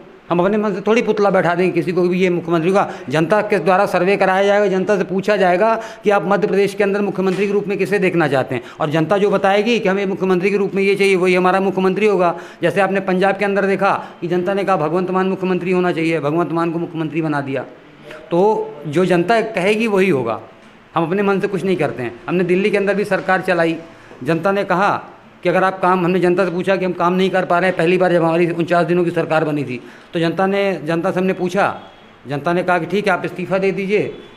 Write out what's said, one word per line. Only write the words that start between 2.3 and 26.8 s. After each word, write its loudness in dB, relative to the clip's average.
मुख्यमंत्री 0
होगा। 2
जनता 2
के -2
द्वारा 4
सर्वे 2
कराया 2
जाएगा, 4
जनता 0
से 0
पूछा 0
जाएगा 2
कि 2
आप 2
मध्य 2
प्रदेश 2
के 0
अंदर 0
मुख्यमंत्री 0
के -2
रूप 0
में -4
किसे 0
देखना 2
चाहते -2
हैं, -4
और -2
जनता 0
जो 2
बताएगी 2
कि -2
हमें -2
मुख्यमंत्री 0
के 0
रूप -2
में 0
ये 2
चाहिए, 2
वही 2
हमारा 2
मुख्यमंत्री 0
होगा। 2
जैसे 2
आपने 0
पंजाब 0
के -4
अंदर 0
देखा 0
कि -6
जनता 0
ने -2
कहा 2
भगवंत -2
मान 0
मुख्यमंत्री -2
होना 0
चाहिए, -2
भगवंत -2
मान 0
को -4
मुख्यमंत्री -4
बना -2
दिया। -6
तो 2
जो 0
जनता 2
कहेगी 0
वही 2
होगा, -2
हम 0
अपने 0
मन 2
से 0
कुछ -4
नहीं 0
करते -2
हैं। -8
हमने 0
दिल्ली 2
के 2
अंदर 0
भी -2
सरकार 0
चलाई, 0
जनता 0
ने 0
कहा 0
कि -2
अगर 2
आप -2
काम, 2
हमने 2
जनता 2
से -2
पूछा -2
कि -2